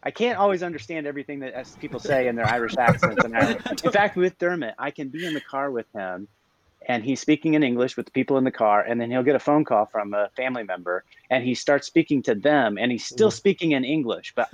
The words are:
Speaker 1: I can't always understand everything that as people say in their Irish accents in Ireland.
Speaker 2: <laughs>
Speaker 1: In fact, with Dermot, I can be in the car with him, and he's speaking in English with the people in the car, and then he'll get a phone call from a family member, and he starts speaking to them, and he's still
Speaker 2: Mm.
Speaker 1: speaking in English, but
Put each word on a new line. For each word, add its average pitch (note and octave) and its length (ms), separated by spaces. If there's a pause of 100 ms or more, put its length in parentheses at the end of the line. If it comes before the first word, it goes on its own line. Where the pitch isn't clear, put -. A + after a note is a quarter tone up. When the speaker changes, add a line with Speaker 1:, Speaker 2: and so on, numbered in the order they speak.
Speaker 1:
I C#3 80
can't A3 280
always G3 260
understand D#3+ 420
everything C#3+ 340
that C3 140
as B2+ 220
people C#3+ 240
say C3 260
in A#2+ 80
their A#2 120
Irish A#2 300
accents C#3+ 480
in A3+ 120
Ireland. - 260 (100)
Speaker 2:
<laughs> - 120
Speaker 1:
In B3 80
fact, G3+ 240
with F3+ 220
Dermot, F3 400
I C#3 120
can D3 180
be D#3+ 160
in E3 100
the C#3+ 60
car C#3 300
with A#2 240
him, F#2+ 320 (640)
and A#2 160
he's C3 160
speaking D3+ 340
in D3+ 80
English B2 340
with A2+ 100
the - 60
people C3+ 260
in C3 60
the C3 60
car, G#2 320
and A#2 180
then A#2 120
he'll B2+ 100
get C3+ 140
a A#2+ 40
phone D3 240
call G#2+ 220
from G#2 280
a G#2 220
family B2+ 280
member, F2+ 400 (260)
and B2+ 140
he B2 100
starts C#3+ 320
speaking D3+ 380
to B2 100
them, A2 440
and B2 120
he's A#2 160
still B2+ 240
Speaker 2:
Mm. A#2+ 40
Speaker 1:
speaking F3 380
in C3 120
English, B2 500
but A#2 200